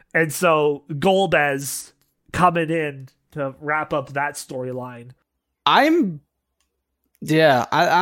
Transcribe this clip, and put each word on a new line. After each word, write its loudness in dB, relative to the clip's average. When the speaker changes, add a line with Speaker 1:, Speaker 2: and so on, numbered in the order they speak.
Speaker 1:
And 0
so 2
Golbez 0
coming 2
in -6
to -6
wrap -4
up -4
that -4
storyline. -10
Speaker 2:
I'm, 2
yeah, 4
I, 2